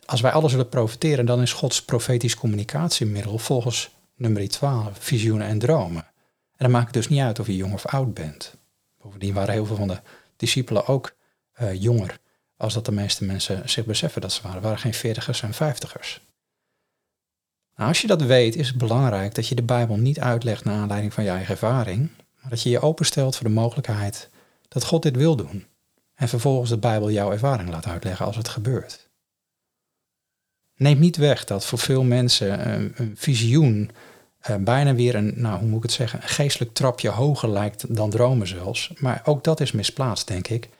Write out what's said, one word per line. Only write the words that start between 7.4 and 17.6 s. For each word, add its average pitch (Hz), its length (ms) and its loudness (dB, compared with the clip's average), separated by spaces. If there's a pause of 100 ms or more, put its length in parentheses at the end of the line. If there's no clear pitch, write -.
je 98 100 -2
jong 95 160 -2
of - 140 -6
oud 131 280 -2
bent. 78 400 -12 (480)
Bovendien 98 320 -6
waren 101 180 0
heel 107 140 0
veel 107 100 -4
van 101 120 -2
de 90 120 -4 (360)
discipelen - 500 0
ook, 131 280 -2 (380)
eh, 95 300 -4
jonger 110 400 0 (340)
als 110 180 -6
dat 110 100 -4
de 107 80 -2
meeste 101 320 -2
mensen 95 440 -4
zich - 160 -2
beseffen 110 360 -4
dat 92 120 -6
ze - 100 -6
waren. 92 140 -6
Het 92 80 -8
waren 107 160 -2
geen 110 140 -2
veertigers - 480 -4
en 107 120 -6
vijftigers. - 680 -6 (1600)